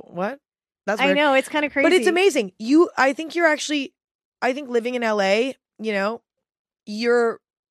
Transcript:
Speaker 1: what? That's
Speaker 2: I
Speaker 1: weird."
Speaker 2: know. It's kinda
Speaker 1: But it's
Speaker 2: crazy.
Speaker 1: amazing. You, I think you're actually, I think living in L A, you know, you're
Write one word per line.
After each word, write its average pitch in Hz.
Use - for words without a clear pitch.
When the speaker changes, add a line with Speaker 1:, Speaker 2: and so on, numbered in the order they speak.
Speaker 1:
what? 208
That's 208
Speaker 2:
I 269
Speaker 1:
weird." 285
Speaker 2:
know. 294
It's 269
kinda 294
Speaker 1:
But 294
it's 370
Speaker 2:
crazy. 370
Speaker 1:
amazing. 320
You, 285
I 269
think 320
you're 339
actually, 294
I 247
think 277
living 240
in 240
L 214
A, 214
you 214
know, 202
you're 233